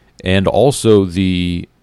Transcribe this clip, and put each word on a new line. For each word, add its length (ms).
And 240
also 580
the 600